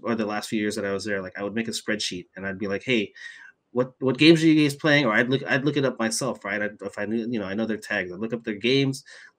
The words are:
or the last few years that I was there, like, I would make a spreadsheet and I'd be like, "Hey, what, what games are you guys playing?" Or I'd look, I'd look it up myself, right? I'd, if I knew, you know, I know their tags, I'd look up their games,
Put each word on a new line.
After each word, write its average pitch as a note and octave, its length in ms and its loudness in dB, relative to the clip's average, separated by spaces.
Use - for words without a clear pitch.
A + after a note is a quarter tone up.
or A#2 120 -2
the A2 100 -2
last G#2 240 -6
few A2 100 -2
years G#2 160 -2
that G#2 100 -4
I G2 80 -4
was F#2+ 100 -4
there, G2+ 180 -4
like, F#2 160 -12
I G2 60 -6
would G2+ 120 -6
make A2+ 120 -4
a A2+ 40 -6
spreadsheet G#2+ 640 -6
and F#2+ 120 -8
I'd F#2+ 100 -6
be G2+ 100 -4
like, G2 160 -4
"Hey, A2+ 300 -2
what, B2+ 280 -2
what C3 180 0
games D#3 260 8
are E3 40 6
you D#3 160 6
guys C#3+ 120 0
playing?" D3 300 4
Or A2 80 4
I'd A#2+ 160 4
look, C3+ 180 0
I'd C3 180 0
look D3 120 0
it C3+ 80 2
up B2 140 -2
myself, A2+ 460 -2
right? G#2 160 -2
I'd, G#2 200 -4
if G2 160 -10
I G#2 80 -4
knew, A2 240 -4
you B2 100 -2
know, G2 60 -4
I F#2+ 100 -6
know A2 100 -2
their G#2+ 120 -2
tags, G2 340 -4
I'd F2 80 -12
look A2+ 140 -6
up A#2 100 -6
their G#2+ 120 -6
games, C3+ 480 0